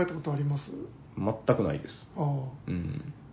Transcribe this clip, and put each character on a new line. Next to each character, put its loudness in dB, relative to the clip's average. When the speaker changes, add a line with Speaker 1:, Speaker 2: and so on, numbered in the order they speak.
Speaker 1:
え 8
た -2
こ -4
と 0
あ 4
り 2
ま 4
す？ -6
Speaker 2:
全 4
く 4
な 4
い 0
で -6
す。 -14
Speaker 1:
あ 0
あ。 4
Speaker 2:
う -2
ん。 -2